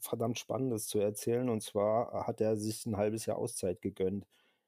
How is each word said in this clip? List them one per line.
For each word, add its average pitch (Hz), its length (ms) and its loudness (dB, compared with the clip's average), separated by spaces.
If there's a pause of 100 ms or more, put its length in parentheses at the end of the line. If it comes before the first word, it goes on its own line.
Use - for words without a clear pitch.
verdammt 117 360 -2
Spannendes 113 500 -2
zu 107 120 2
erzählen. 117 500 2
Und 110 140 0
zwar 107 640 2
hat 113 140 -2
er 110 160 4
sich 107 280 -2
ein 110 120 -2
halbes 107 280 2
Jahr 104 120 0
Auszeit 101 440 -2
gegönnt 95 460 -2 (400)